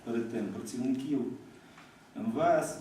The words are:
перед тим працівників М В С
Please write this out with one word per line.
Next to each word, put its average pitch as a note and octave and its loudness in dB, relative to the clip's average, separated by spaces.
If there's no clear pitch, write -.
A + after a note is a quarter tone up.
перед A#2 -2
тим A2 -2
працівників B2+ -2
М A3+ -2
В - 2
С E4+ 4